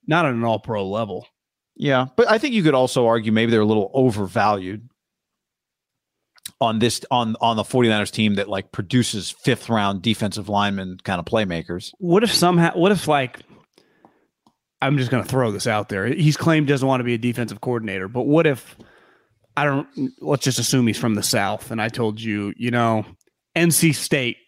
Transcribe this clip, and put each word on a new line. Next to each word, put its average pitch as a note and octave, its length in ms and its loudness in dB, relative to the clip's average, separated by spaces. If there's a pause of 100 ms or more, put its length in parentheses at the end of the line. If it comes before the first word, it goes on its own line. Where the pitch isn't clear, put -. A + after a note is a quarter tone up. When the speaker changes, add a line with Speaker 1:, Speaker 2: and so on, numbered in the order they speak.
Speaker 1:
not D#3+ 200 2
on B2+ 80 0
an A#2 100 -2
all-pro A2 420 -2
level. G2 400 -6 (480)
Speaker 2:
Yeah, C3 320 0 (100)
but A3+ 140 4
I A3 80 4
think C#4 160 -2
you G#3 80 2
could D3+ 120 4
also B2+ 320 4
argue A2+ 260 2
maybe A2+ 200 4
they're A2 100 6
a - 20 4
little G#2+ 300 2
overvalued G#2 920 0 (1700)
on A2+ 180 0
this, A2+ 220 2 (100)
on, A#2 300 0
on A#2 160 2
the G#2 80 0
forty-niners A2 460 2
team G#2+ 240 2
that, G2 140 -2
like, G2 240 -6
produces G#2+ 580 -2
fifth - 380 -4
round G2+ 340 0
defensive G#2 460 -2
lineman G2 560 -2
kind F#2+ 140 -2
of E2+ 60 -6
playmakers. F2+ 760 -4
Speaker 1:
What F#3 240 2
if G#3 100 -2
somehow, E3+ 440 4
what F3+ 160 4
if, F3 160 -2
like, C#3 320 -2 (1400)
I'm C3+ 180 0
just B2 120 -2
gonna A#2+ 140 0
throw B2+ 280 0
this G#2 160 -6
out G#2+ 200 -2
there. G2+ 180 -4
He's D3+ 300 2
claimed D#3 300 2
doesn't C3+ 200 0
want C3 140 2
to A#2+ 40 -4
be A#2+ 100 -2
a A2+ 40 -4
defensive A#2 420 -4
coordinator, G#2 480 -6
but A#2+ 140 -6
what D#3 260 4
if, - 280 -4 (800)
I C#3+ 80 0
don't, C#3+ 220 -2 (340)
let's D3+ 220 -2
just C3 160 -2
assume A#2+ 300 2
he's G2+ 100 -2
from A2+ 160 0
the G2+ 80 -4
South, G2+ 480 -4
and A2 100 -6
I A2 80 -2
told A2 320 -4
you, G#2 360 -4
you A#2 160 -4
know, A2+ 340 0 (480)
N E3+ 160 4
C D#3+ 220 2
State B2+ 560 -2